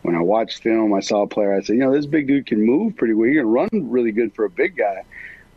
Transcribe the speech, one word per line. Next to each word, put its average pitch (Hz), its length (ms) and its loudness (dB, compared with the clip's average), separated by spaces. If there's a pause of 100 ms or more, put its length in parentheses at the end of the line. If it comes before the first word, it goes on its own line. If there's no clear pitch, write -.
When 87 140 -2
I 82 60 0
watched 107 400 0
film, 110 320 0
I 98 60 0
saw 104 220 0
a 101 60 0
player, 101 260 0
I 98 80 0
said, 107 160 -2
"You 131 60 2
know, 131 100 2
this 147 120 0
big 143 220 -2
dude 139 180 0
can 110 160 0
move 156 360 2
pretty 113 160 0
well. 113 160 2
He 143 60 2
can 143 120 0
run 135 240 2
really 123 400 0
good 107 220 -2
for 113 100 -4
a 101 60 0
big 156 260 -2
guy." 98 300 -4 (520)